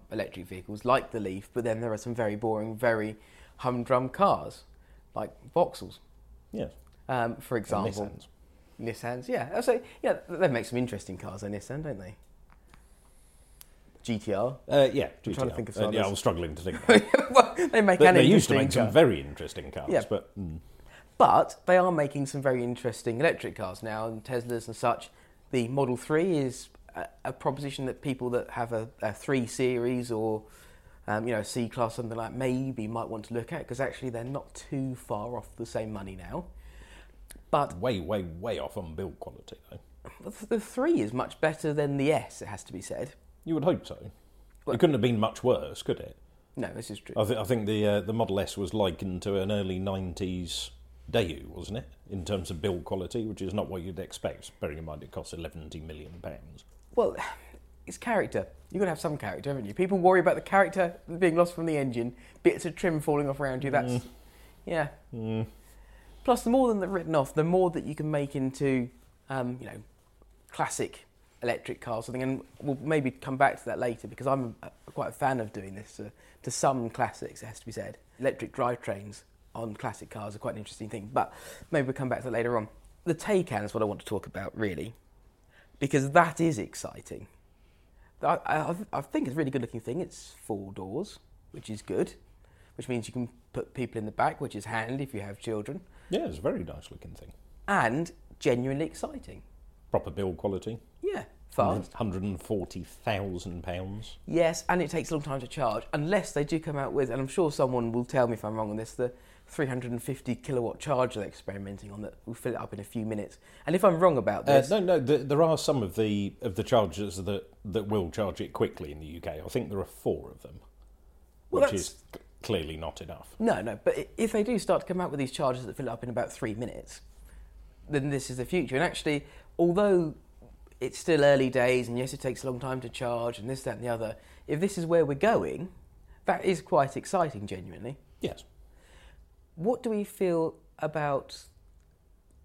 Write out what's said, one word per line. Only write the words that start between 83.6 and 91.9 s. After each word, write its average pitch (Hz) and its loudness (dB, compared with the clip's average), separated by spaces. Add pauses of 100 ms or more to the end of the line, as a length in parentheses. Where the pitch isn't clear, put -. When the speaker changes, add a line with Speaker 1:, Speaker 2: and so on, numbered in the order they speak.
Speaker 1:
is 107 -4
what 110 2
I 110 4
want 101 -2
to - -14
talk 101 -4
about, - -8
really, 101 -2 (840)
because 139 2
that 170 6
is 165 2
exciting. - -10 (960)
I, 156 2
I, 156 0 (180)
I - -2
think 302 -2
it's 123 -4
a - -6
really 147 0
good-looking 120 -4
thing. 131 -4
It's - -10
four 98 -6
doors, 98 -8 (320)
which - -16
is 107 -8
good, 104 -2 (640)